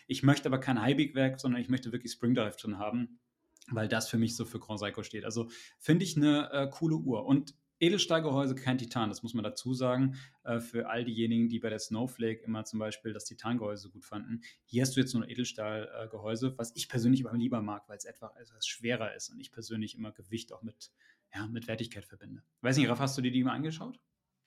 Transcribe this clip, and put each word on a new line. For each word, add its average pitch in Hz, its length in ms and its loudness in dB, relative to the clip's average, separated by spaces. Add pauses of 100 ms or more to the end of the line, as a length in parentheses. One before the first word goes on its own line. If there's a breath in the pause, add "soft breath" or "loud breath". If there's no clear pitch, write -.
Ich 131 160 -2
möchte 139 260 8
aber 135 120 2
kein 123 200 2
Highbeat-Werk, 135 600 2
sondern 123 200 0
ich 120 80 -6
möchte 127 220 0
wirklich 120 220 -6
Spring 123 240 4
Drive 107 200 2
drin 104 220 -6
haben, 113 400 -4 (500)
weil 110 200 0
das 113 200 0
für 117 80 0
mich 113 200 2
so 117 80 -2
für - 160 -8
Conseiko 101 420 -6
steht. 101 220 -8
Also 113 260 -4 (260 loud breath)
finde 165 280 4
ich 165 120 -2
eine, 147 360 4
äh, 139 180 0
coole 160 240 0
Uhr. 127 320 -2
Und 139 300 4 (240)
Edelstahlgehäuse, 156 720 4
kein 127 240 0
Titan, 113 300 0
das 101 160 -8
muss 117 100 -6
man 113 80 2
dazu 127 320 -2
sagen. 127 400 4 (300 loud breath)
Äh, 117 160 -2
für 117 280 -4
all 120 160 -2
diejenigen, 117 440 4
die 113 100 0
bei 113 100 -2
der 107 120 -4
Snowflake 113 640 -2
immer 110 200 -4
zum 110 140 -8
Beispiel 107 340 -6
das 104 120 -10
Titangehäuse 107 580 -4
so 95 80 -18
gut 101 140 -20
fanden. 110 380 -8 (240 loud breath)
Hier 120 160 0
hast 131 120 0
du 135 60 2
jetzt 131 140 0
nur 110 100 0
ein - 40 -14
Edelstahlgehäuse, 110 1300 -4
was 117 200 -8
ich - 120 -6
persönlich 127 380 4
aber 113 100 -4
lieber 120 240 0
mag, 104 280 -8
weil 104 80 -14
es - 80 -12
etwa, - 360 -16
etwas 110 280 -10
schwerer 113 480 -4
ist - 140 -12
und - 100 -18
ich - 100 -16
persönlich 110 460 -8
immer 107 160 -10
Gewicht 110 400 -10
auch 110 100 -16
mit, - 300 -16 (420 soft breath)
ja, 107 140 -6
mit 113 180 -8
Wertigkeit 110 400 -6
verbinde. - 380 -18 (160)
Weiß 131 160 4
nicht, 131 120 6
Raff, 120 120 2
hast 135 180 0
du 131 40 0
dir 127 100 2
die 127 100 4
mal 123 100 2
angeschaut? 160 460 -6 (480)